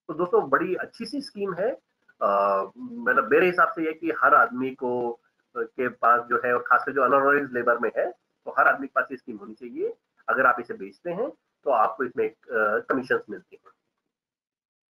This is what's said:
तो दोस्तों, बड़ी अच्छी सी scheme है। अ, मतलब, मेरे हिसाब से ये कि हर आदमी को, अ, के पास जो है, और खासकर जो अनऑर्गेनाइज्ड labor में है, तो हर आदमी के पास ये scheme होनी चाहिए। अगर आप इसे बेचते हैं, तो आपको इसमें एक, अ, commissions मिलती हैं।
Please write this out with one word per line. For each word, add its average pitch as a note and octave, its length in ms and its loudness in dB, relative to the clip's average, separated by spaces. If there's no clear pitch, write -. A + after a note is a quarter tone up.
तो D#3+ 60 -8
दोस्तों, F3 360 0
बड़ी E3+ 240 0
अच्छी - 320 -10
सी C#4+ 140 -8
scheme G3+ 340 -8
है। G3 160 -2
अ, - 60 2
मतलब, - 540 -2
मेरे E3+ 140 4
हिसाब F3 220 2
से - 140 -6
ये D#3+ 100 -2
कि D#3+ 180 -6
हर C#3+ 240 2
आदमी B2 360 2
को, B2 420 -4
अ, A#2 60 -12
के B2 300 -4
पास A#2+ 320 4
जो A#2+ 240 -2
है, B2 80 2
और A#2+ 100 0
खासकर B2+ 300 2
जो C#3 100 2
अनऑर्गेनाइज्ड C#3 520 4
labor A#2 240 2
में A2+ 180 -2
है, F3+ 140 -2
तो - 140 -12
हर C#3+ 100 6
आदमी C3+ 180 0
के C3 140 -2
पास B2 100 -4
ये C3+ 60 -12
scheme A#2+ 200 -14
होनी G#2+ 180 -16
चाहिए। D4+ 420 -10
अगर B2 180 4
आप A#2+ 140 4
इसे A2+ 140 -10
बेचते G2+ 360 -12
हैं, A3 200 -4
तो D3+ 60 0
आपको A#2 340 2
इसमें C3+ 200 -2
एक, D3 120 -6
अ, A2 400 0
commissions B2+ 280 0
मिलती F#2+ 340 -16
हैं। - 80 -20